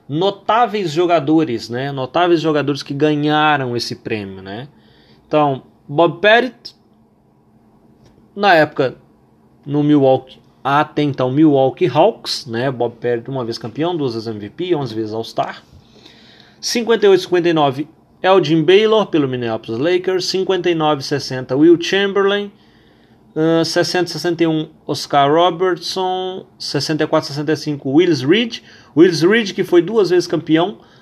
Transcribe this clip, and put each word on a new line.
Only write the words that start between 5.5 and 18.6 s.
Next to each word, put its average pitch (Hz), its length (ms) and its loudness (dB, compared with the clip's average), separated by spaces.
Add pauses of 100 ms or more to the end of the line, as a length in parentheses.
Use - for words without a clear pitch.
Bob 156 340 0
Pettit, 233 540 0 (1600)
na 196 200 2
época, 147 420 0 (680)
no 143 200 -2
Milwaukee, 135 560 2 (240)
até 147 380 0
então 131 280 -2
Milwaukee 139 560 4
Hawks, 165 600 0
né, 117 260 -4
Bob 117 240 -4
Pettit 120 340 -4
uma 135 140 -6
vez 113 140 -6
campeão, 147 380 -4
duas 135 180 -4
vezes 113 120 -8
M 107 140 -8
V 101 100 -12
P, 175 240 -4
onze 135 180 -4
vezes 110 200 -6
All-Star. - 500 -8 (1000)
Cinquenta 226 460 0
e - 20 6
oito, 185 140 4
cinquenta 175 260 0
e 170 40 2
nove, 143 360 0 (340)
Elgin 165 400 4